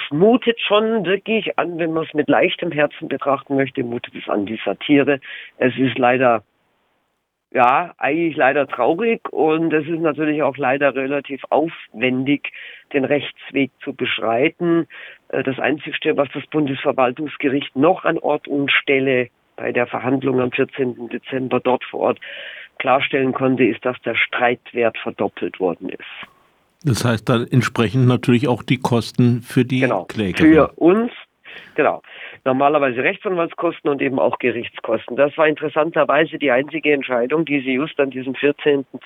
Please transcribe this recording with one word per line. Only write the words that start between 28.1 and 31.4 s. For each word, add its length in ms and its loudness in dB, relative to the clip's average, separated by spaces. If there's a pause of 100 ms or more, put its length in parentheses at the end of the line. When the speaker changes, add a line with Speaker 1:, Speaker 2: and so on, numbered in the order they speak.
Speaker 2:
auch 160 0
die 160 0
Kosten 640 2
für 220 2
die 160 -2
Speaker 1:
Genau, 240 0
Speaker 2:
Klägerin. 480 4
Speaker 1:
für 240 6
uns, 340 2 (640)